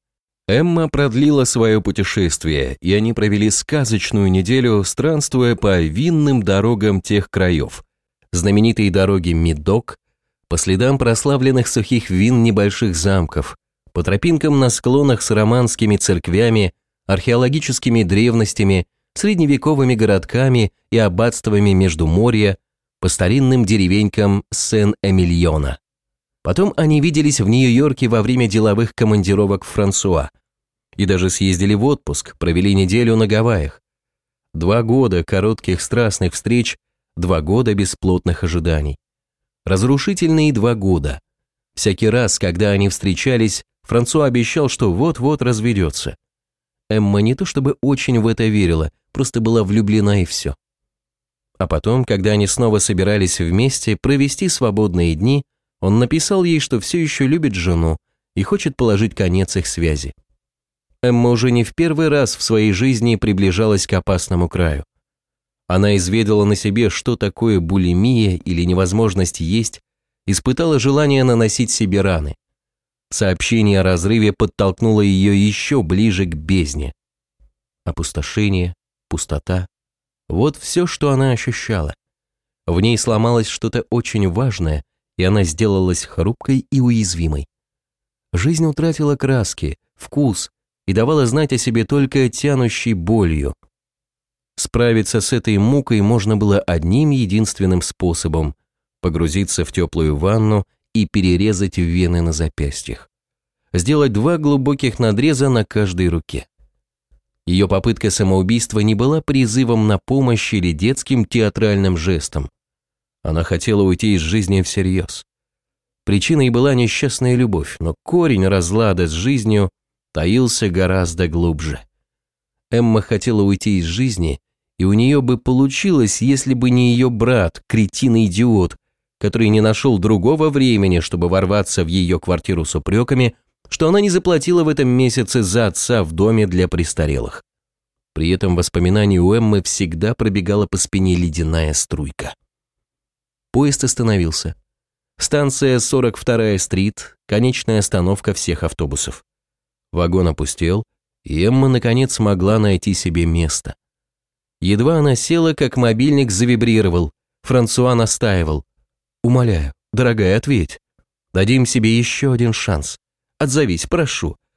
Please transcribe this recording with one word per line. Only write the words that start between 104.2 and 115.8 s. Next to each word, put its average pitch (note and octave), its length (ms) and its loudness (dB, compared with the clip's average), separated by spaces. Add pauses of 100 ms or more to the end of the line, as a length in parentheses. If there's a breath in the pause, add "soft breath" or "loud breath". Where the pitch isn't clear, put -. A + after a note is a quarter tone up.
глубоких C#3+ 640 0
надреза B2+ 500 2
на A#2 160 2
каждой F#2 420 -2
руке. E2 400 -6 (960)
Её F#2 220 2
попытка G2 420 0
самоубийства F#2+ 680 0
не G#2+ 160 2
была C#3 260 0
призывом A#2+ 640 0
на G2+ 120 2
помощь B2+ 540 -2
или F2+ 180 0
детским A2 540 -2
театральным G2+ 720 0
жестом. D#2 520 -4 (760)
Она D#2+ 160 -2
хотела G2+ 400 0
уйти G2 320 2
из F2 80 0
жизни F#2+ 400 0
всерьёз. F#2 640 -4 (800)